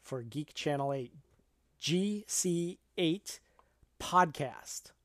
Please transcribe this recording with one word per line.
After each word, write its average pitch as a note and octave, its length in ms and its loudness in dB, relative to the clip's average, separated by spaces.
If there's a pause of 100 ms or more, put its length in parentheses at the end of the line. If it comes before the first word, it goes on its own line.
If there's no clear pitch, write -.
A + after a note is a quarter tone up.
for B2+ 200 -8
Geek C#3 320 -8
Channel C#3 380 0
eight. C3 200 -6 (680)
G G3+ 480 0
C F3 520 0 (180)
eight F3+ 440 0 (600)
podcast, - 920 2 (120)